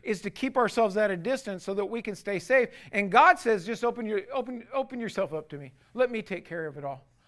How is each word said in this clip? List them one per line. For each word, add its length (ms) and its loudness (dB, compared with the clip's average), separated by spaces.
is 180 -4
to 100 -8
keep 260 -4
ourselves 400 4
at 140 2
a 60 -2
distance 480 -4
so 100 -4
that 100 0
we 180 -6
can 120 -8
stay 240 -6
safe. 300 4
And 180 0
God 280 8
says, 260 0
"Just 180 -6
open 220 -2
your, 160 -2
open, 400 -6
open 280 -4
yourself 320 -2
up 160 -8
to 80 -10
me. 160 -14
Let 160 2
me 100 -4
take 240 -8
care 220 -6
of 100 -10
it 80 -10
all." 220 -10